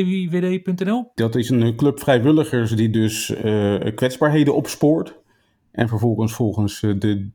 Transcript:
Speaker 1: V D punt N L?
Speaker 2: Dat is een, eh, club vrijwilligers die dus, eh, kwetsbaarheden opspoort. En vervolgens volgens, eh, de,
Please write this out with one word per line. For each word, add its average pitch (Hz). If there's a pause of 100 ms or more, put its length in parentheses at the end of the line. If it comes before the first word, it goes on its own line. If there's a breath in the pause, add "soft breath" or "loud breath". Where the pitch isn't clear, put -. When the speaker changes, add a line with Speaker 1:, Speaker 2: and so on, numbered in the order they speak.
(300)
Speaker 1:
V 180
D 185
punt 185
N 190
L? 240
Speaker 2:
Dat 117
is 120
een, 123
eh, 117
club 139
vrijwilligers 131
die 113
dus, 110
eh, 104
kwetsbaarheden 143
opspoort. - (500)
En 113
vervolgens 113
volgens, 104
eh, 104
de, 101